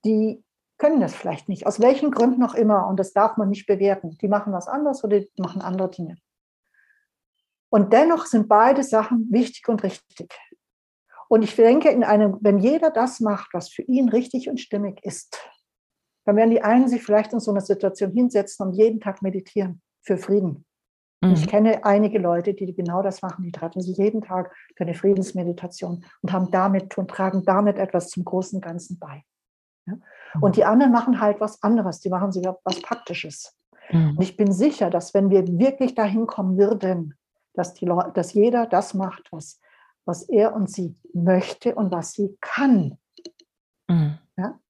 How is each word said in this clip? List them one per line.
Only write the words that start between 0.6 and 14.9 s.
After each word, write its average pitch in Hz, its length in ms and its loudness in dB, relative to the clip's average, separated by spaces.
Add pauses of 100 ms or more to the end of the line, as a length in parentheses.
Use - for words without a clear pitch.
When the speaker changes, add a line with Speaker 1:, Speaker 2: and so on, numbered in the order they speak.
Speaker 1:
können 302 220 2
das 180 140 -2
vielleicht - 340 -10
nicht, 190 200 -6
aus 202 120 -4
welchen 269 300 2
Gründen 247 320 2
auch 240 120 0
immer. 208 340 2
Und 190 100 -2
das 190 140 -4
darf 220 240 2
man 208 140 0
nicht 202 160 -6
bewerten. 196 540 -2
Die 202 80 -4
machen 208 240 -2
was 180 140 -8
anderes 277 380 -4
oder 208 160 2
die 202 100 -14 (100)
machen 180 220 -6
andere 185 260 -4
Dinge. 175 280 -12 (1500)
Und 208 220 4
dennoch 311 340 4
sind 214 220 0
beide 247 340 6
Sachen 226 480 0
wichtig 233 380 -2
und 220 140 -2
richtig. - 460 -10 (1000)
Und 220 140 6
ich - 140 -4
denke, 247 320 6
in 254 160 4
einem, 208 360 4
wenn 202 180 4
jeder 302 320 2
das 254 300 -2
macht, 208 340 -4
was 175 160 -8
für - 120 -12
ihn 254 280 2
richtig 247 400 -2
und 254 100 -6
stimmig 202 440 -8